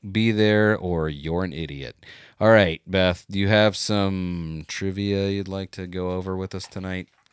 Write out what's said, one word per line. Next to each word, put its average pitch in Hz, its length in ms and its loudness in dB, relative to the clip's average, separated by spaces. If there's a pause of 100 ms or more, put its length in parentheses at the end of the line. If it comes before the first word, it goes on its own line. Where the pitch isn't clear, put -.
(100)
Be 110 220 2
there 107 440 4
or 85 320 -2
you're 78 360 -4
an 85 80 -6
idiot. 71 420 -10 (460)
All 107 100 6
right, 98 360 6
Beth, 92 440 2
do 98 80 -4
you 98 100 2
have 107 280 4
some 90 880 -2
trivia 98 640 -4
you'd 98 200 -4
like 95 240 -8
to 92 140 -12
go 90 260 -6
over 92 240 -6
with 95 180 -8
us 92 120 -10
tonight? 92 420 -10 (240)